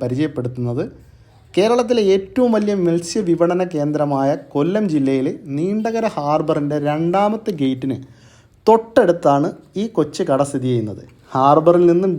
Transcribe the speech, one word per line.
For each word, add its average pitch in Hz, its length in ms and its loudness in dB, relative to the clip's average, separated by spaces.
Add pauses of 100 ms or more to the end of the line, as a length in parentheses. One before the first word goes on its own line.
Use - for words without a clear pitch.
പരിചയപ്പെടുത്തുന്നത്. 127 800 -4 (720)
കേരളത്തിലെ 233 460 2 (120)
ഏറ്റവും 226 420 0
വലിയ 208 180 0 (100)
മത്സ്യ 170 460 -2
വിപണന 170 320 2 (120)
കേന്ദ്രമായ 143 560 0 (240)
കൊല്ലം 180 400 0
ജില്ലയിലെ 135 400 0 (240)
നീണ്ടകര 220 480 -2 (120)
ഹാർബറിൻ്റെ 151 680 -2
രണ്ടാമത്തെ 190 760 0
ഗേറ്റിന് 131 360 -2 (720)
തൊട്ടടുത്താണ് 180 800 4 (340)
ഈ - 20 -2 (140)
കൊച്ചു 160 320 -2
കട 135 200 2
സ്ഥിതി 127 220 -4
ചെയ്യുന്നത്. 107 300 -4 (320)
ഹാർബറിൽ 156 580 4
നിന്നും 180 280 2